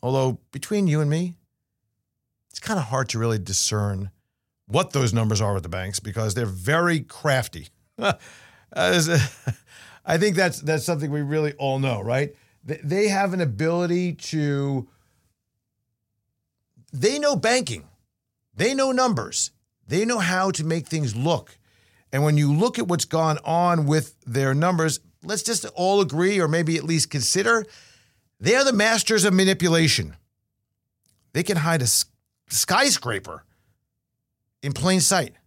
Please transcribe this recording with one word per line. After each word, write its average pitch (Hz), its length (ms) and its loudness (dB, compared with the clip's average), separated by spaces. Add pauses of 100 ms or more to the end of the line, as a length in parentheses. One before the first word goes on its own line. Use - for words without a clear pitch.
Although 131 380 0 (100)
between 196 380 -2
you 151 120 2
and 147 80 0
me, 170 260 -2 (1160)
it's - 80 -16
kinda 196 240 -2
hard 127 280 -2
to 113 100 -4
really 113 180 0
discern 98 720 -2 (560)
what 165 240 0
those 127 220 0
numbers 110 280 2
are 101 140 0
with 95 80 -2
the 85 60 -12
banks 92 320 -6
because 107 340 -4
they're 120 100 -2
very 151 560 0
crafty. - 680 -2 (540)
<laughs> - 500 -20
As, 180 360 2
<laughs> - 960 -4
I 165 140 0
think 202 160 2
that's, 180 260 0
that's 156 240 -2
something 151 280 -2
we 147 100 -4
really 151 300 -2
all 135 260 -4
know, 127 220 -2
right? 131 340 -2 (300)
They, 156 180 -10
they 190 260 0
have 196 240 0
an 185 80 -2
ability 170 760 0
to, 139 760 -4 (2000)
they 214 280 0
know 294 160 2
banking. 180 500 -2 (680)
They 240 180 0
know 269 160 0
numbers. 240 640 -2 (340)
They 190 180 0
know 233 140 -2
how 185 320 0
to 160 140 -4
make 165 240 -4
things 143 260 -2
look 143 420 -2 (580)
and 139 80 2
when 151 160 4
you 147 160 2
look 220 240 0
at 233 80 -4
what's 175 200 -2
gone 160 380 0
on 170 420 2
with 151 280 0 (100)
their 135 300 0
numbers, 160 460 0 (240)
let's 214 180 -6
just 233 220 -4 (100)
all 196 260 2
agree, 180 400 2
or 165 60 2
maybe 165 300 0
at 151 80 -4
least 160 260 0
consider, 214 560 0 (720)
they 139 160 2
are 262 80 4
the 269 100 2
masters 214 520 2
of 196 100 4
manipulation. 170 800 2 (1200)
They 165 100 -2
can 196 140 -2
hide 165 240 0
a 120 100 0
s-, - 140 2 (440)
skyscraper 127 960 0 (1160)
in 139 120 -4
plain 185 260 2
sight. 170 340 0 (120)